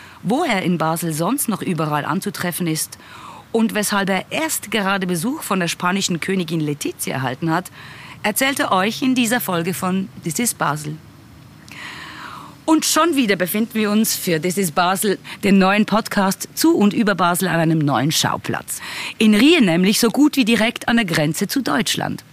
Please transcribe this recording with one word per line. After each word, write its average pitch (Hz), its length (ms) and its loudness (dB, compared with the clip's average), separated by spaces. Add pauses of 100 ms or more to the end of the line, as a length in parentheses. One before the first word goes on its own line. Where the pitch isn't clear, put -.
(220)
wo 262 220 0
er 214 180 0
in 170 160 0
Basel 160 340 -2
sonst 180 360 -2
noch 202 140 -4
überall 151 420 -2
anzutreffen 180 640 -4
ist - 280 -4 (540)
und 220 240 0
weshalb 202 340 0
er 185 220 -2
erst 302 400 -4
gerade 190 380 0
Besuch 180 340 -4
von 196 160 -2
der 175 80 0
spanischen 180 540 -2
Königin 170 400 -2
Letizia 147 540 -4
erhalten 135 360 -2
hat, 175 220 -2 (500)
erzählt 269 380 0
er - 100 0
euch 196 320 0
in 254 140 2
dieser 240 240 0
Folge 170 340 -2
von 190 340 -2 (140)
This 165 160 -6
is 240 160 -2
Basel. 151 420 -4 (1700)
Und 320 180 4
schon 311 320 2
wieder 214 180 4
befinden 208 400 -2
wir 214 160 2
uns 214 240 2
für 160 260 -2
This 180 180 -2
is 185 120 0
Basel, 185 480 0 (240)
den 196 160 6
neuen 190 280 4
Podcast 196 680 0
zu 330 220 4
und 202 160 4
über 202 240 2
Basel, 180 320 2
an 165 100 0
einem 160 220 2
neuen 143 320 2
Schauplatz. - 680 -4 (360)
In 214 180 6
Rien 277 300 6
nämlich, 185 340 4
so - 120 4
gut 285 260 4
wie 262 80 4
direkt 220 420 0
an 233 100 2
der 233 100 2
Grenze 165 420 0
zu 269 140 -2
Deutschland. - 600 -2 (100)